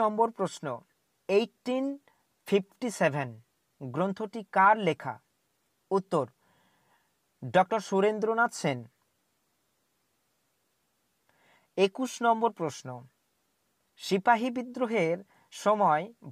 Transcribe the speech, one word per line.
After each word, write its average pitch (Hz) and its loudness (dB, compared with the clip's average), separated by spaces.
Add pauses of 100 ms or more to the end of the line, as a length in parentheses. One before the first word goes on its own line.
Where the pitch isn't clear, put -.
নম্বর 220 2 (100)
প্রশ্ন, 180 -4 (600)
এইটিন 247 0 (600)
ফিফটি 202 0 (120)
সেভেন 143 0 (520)
গ্রন্থটি 190 -6 (140)
কার 202 6 (120)
লেখা? 139 -4 (760)
উত্তর, 185 0 (1160)
ডক্টর 185 2
সুরেন্দ্রনাথ 214 0
সেন। 139 -2 (3000)
একুশ 202 0 (140)
নম্বর 226 2
প্রশ্ন, 151 -6 (1120)
সিপাহী 220 2
বিদ্রোহের 233 -2 (340)
সময় 190 2 (280)